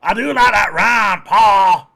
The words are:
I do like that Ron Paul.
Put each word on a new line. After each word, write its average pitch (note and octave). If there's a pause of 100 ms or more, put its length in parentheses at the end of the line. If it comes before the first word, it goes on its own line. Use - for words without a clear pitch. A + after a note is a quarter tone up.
I F3
do C4
like B3
that G#3
Ron G3+
Paul. G3